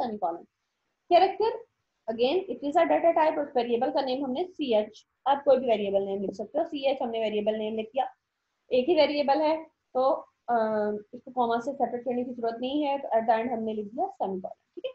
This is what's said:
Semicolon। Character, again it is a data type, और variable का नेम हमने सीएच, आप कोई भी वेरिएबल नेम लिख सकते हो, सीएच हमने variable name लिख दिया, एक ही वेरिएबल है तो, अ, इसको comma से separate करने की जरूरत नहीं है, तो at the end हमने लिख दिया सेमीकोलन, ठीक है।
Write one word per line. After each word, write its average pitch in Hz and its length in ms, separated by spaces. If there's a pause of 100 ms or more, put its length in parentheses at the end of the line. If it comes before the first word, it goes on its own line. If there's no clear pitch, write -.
Semicolon। 208 420 (680)
Character, 392 480 (480)
again 247 340 (100)
it 240 160
is 320 140
a 311 100
data 320 260
type, 311 200
और 285 180
variable 240 360
का 311 100
नेम 269 240
हमने 262 200
सीएच, 220 600 (220)
आप 277 180
कोई 262 120
भी 254 100
वेरिएबल 202 360
नेम 196 180
लिख 190 120
सकते 226 260
हो, 330 60
सीएच 269 360
हमने 226 200
variable 214 340
name 220 200
लिख 220 180
दिया, 262 120 (680)
एक 254 180
ही 349 60
वेरिएबल 294 460
है 311 220
तो, - 460 (400)
अ, 240 60 (580)
इसको 254 180
comma 233 280
से 277 140
separate 240 320
करने 247 180
की 254 100
जरूरत 233 280
नहीं 277 220
है, 277 160
तो 277 100 (100)
at 220 80
the 226 140
end 240 100
हमने 220 220
लिख 208 120
दिया 269 220
सेमीकोलन, 190 460 (220)
ठीक 349 100
है। 523 100